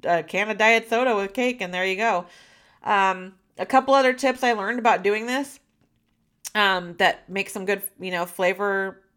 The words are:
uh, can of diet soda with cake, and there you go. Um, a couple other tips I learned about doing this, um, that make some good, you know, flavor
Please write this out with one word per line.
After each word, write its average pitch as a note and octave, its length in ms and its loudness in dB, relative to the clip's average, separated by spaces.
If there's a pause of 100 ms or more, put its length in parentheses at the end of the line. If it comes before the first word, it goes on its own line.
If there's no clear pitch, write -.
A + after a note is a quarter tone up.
uh, E3+ 200 0
can G3 240 -4
of G#3+ 80 -4
diet A3+ 300 4
soda A#3+ 280 2
with G3 180 -4
cake, B3 260 -2
and F3+ 140 -8
there F3+ 120 -2
you F#3+ 120 -2
go. G3 280 0 (580)
Um, F#3+ 500 0 (240)
a F#3+ 80 -4
couple C4 280 2
other C4 200 4
tips B3+ 280 -2
I A#3+ 120 2
learned G#3+ 260 -4
about A3 240 2
doing G#3+ 220 0
this, C4 340 -6 (960)
um, F3+ 420 0
that F3+ 320 0
make F#3+ 200 -6
some G3 160 -8
good, G3 160 -2 (180)
you F3+ 120 -8
know, F3 140 -2
flavor F#3+ 760 -2 (160)